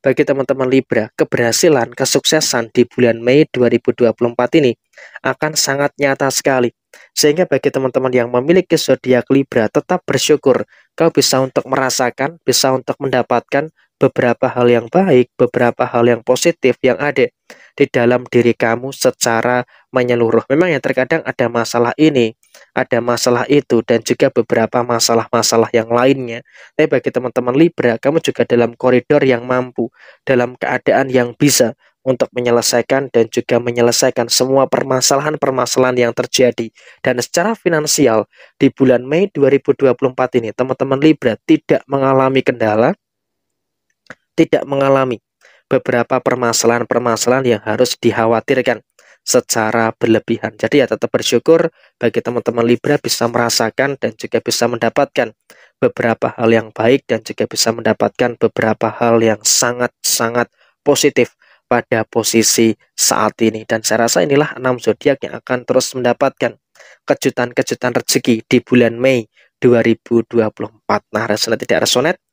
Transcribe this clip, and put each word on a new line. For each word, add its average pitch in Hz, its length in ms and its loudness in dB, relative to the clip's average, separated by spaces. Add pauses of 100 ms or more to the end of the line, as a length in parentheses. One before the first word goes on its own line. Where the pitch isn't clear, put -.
Bagi 135 220 0
teman-teman 135 480 -2
Libra, 120 480 0
keberhasilan, 120 720 0
kesuksesan 131 760 -2
di 120 160 2
bulan 117 320 0
Mei 127 320 2
dua 123 160 0
ribu 117 260 0
dua 113 220 2
puluh 120 180 -2
empat 123 300 0
ini 127 100 0 (540)
akan 156 320 -4
sangat 143 400 -2
nyata 139 340 0
sekali. 127 400 0 (400)
Sehingga 156 320 2
bagi 143 240 -2
teman-teman 131 460 -2
yang 120 180 0
memiliki 160 460 2
zodiak 127 500 0
Libra, 135 400 2
tetap - 380 -4
bersyukur. 135 580 0 (320)
Kau 165 160 2
bisa 135 300 0
untuk 131 260 -4
merasakan, 131 800 -4
bisa 131 260 2
untuk 131 300 -4
mendapatkan 131 680 -2 (280)
beberapa 123 560 0
hal 120 160 2
yang 120 240 2
baik, 165 480 2
beberapa 120 480 0
hal 117 160 2
yang 120 160 2
positif 127 640 0
yang 127 160 2
ada 139 320 -2 (400)
di - 160 2
dalam 123 400 0
diri 120 240 2
kamu 123 400 -2
secara 123 720 -2 (240)
menyeluruh. 120 640 0
Memang 165 160 2
ya, 147 160 -2
terkadang 131 400 -2
ada 123 240 -2
masalah 117 480 -2
ini, 135 400 2 (400)
ada 123 240 -2
masalah 120 480 0
itu, 135 400 2
dan 117 160 0
juga 135 240 0
beberapa 117 560 0
masalah-masalah 117 880 0
yang 113 160 0
lainnya. 123 560 0 (320)
Tapi 151 160 0
bagi 131 160 -2
teman-teman 123 480 -4
Libra, 143 400 2
kamu 147 240 0
juga - 240 -2
dalam 117 320 0
koridor 127 480 2
yang 123 240 0
mampu, 127 400 -4 (400)
dalam 123 320 0
keadaan 135 480 0
yang 123 240 0
bisa 131 400 2 (320)
untuk 123 320 0
menyelesaikan 123 720 0
dan 113 240 0
juga 120 320 -2
menyelesaikan 120 640 0
semua 131 400 2
permasalahan-permasalahan 131 1400 0
yang 117 80 -2
terjadi. 123 560 0 (320)
Dan 127 240 -2
secara 202 320 -2
finansial, 151 720 0 (320)
di 139 80 4
bulan 127 400 0
Mei 175 240 -2
dua 135 160 0
ribu 139 240 0
dua 131 240 2
puluh 127 160 -2
empat 127 240 -2
ini, 113 160 -4
teman-teman 131 480 -4
Libra 147 320 2 (160)
tidak 151 400 2
mengalami 135 560 2
kendala, 117 480 0 (1400)
tidak 156 320 0
mengalami 135 480 0 (500)
beberapa 123 540 -2
permasalahan-permasalahan 120 1400 0
yang 101 80 -8
harus 110 340 0
dikhawatirkan 117 840 0 (420)
secara 113 680 0
berlebihan. 113 580 -2
Jadi 123 300 0
ya, - 20 -6
tetap 110 240 -4
bersyukur 165 600 0 (260)
bagi 117 240 -2
teman-teman 117 400 -4
Libra 120 380 0
bisa - 260 -4
merasakan 120 720 -2
dan 113 160 -6
juga - 300 -6
bisa 120 260 -2
mendapatkan 120 640 -2 (460)
beberapa 117 560 -2
hal 117 160 2
yang 110 180 0
baik 117 400 0
dan 113 160 -4
juga - 240 -6
bisa - 240 -2
mendapatkan 117 640 -2
beberapa 110 560 -2
hal 117 300 2
yang 110 180 0
sangat-sangat 120 1120 -2 (340)
positif 139 480 2 (320)
pada 117 400 -2
posisi 113 720 0 (160)
saat - 500 -2
ini. 110 220 -2
Dan 113 180 -4
saya 113 220 0
rasa - 180 0
inilah 147 320 0
enam 127 220 -4
zodiak 123 480 -2
yang - 160 -12
akan 123 260 -6
terus 131 300 -2
mendapatkan 123 640 -2 (480)
kejutan-kejutan 123 880 -2
rezeki - 500 -2
di 127 140 2
bulan 120 400 2
Mei 127 260 0 (340)
dua 120 200 4
ribu 117 460 0
dua 110 260 -2
puluh 110 200 -10
empat. - 300 -4 (100)
Nah, 107 140 -2
resonate 107 380 -4
tidak - 240 0
resonate 156 320 0 (120)